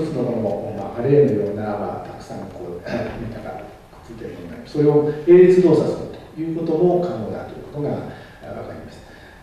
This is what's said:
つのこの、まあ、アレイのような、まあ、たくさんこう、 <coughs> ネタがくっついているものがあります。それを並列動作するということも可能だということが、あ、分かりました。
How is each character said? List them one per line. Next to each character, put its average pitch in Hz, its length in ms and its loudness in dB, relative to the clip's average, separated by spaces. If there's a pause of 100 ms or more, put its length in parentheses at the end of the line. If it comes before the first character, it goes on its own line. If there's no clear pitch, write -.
つ - 80 -4
の 131 120 -2
こ 117 120 -2
の、 101 400 -4
ま - 180 -8
あ、 - 60 -6
ア 127 60 -2
レ 143 180 6
イ - 0 -
の 107 80 2
よ 104 200 -2
う 104 40 -6
な、 107 80 -6
ま 101 400 -6
あ、 - 20 -14
た - 140 -14
く - 20 -18
さ - 120 -16
ん - 60 -12 (120)
こ 87 240 -12
う、 - 80 -14
<coughs> - 0 -
ネ - 480 -8
タ - 80 -12
が - 160 -12
く - 80 -14
っ - 0 - (400)
つ - 60 -18
い 113 100 -16
て - 40 -12
い - 40 -12
る - 60 -14
も - 80 -16
の 87 60 -14
が - 40 -16
あ - 40 -16
り - 40 -16
ま - 80 -18
す。 - 80 -16
そ - 60 2
れ 147 60 6
を 147 200 4 (180)
並 180 220 10
列 180 140 8
動 156 120 6
作 - 140 4
す - 80 -2
る - 240 -12 (160)
と 151 40 -8
い 165 120 -4
う 160 40 -6
こ 165 100 -4
と 160 100 0
も 175 240 4
可 - 160 -2
能 98 160 -6
だ - 160 -10
と - 80 -16
い - 40 -16
う - 120 -16
こ 147 80 -8
と 147 80 -4
が、 - 20 -2 (540)
あ、 - 160 -14
分 - 80 -12
か - 80 -14
り - 80 -16
ま - 80 -18
し - 40 -20
た。 - 40 -20 (420)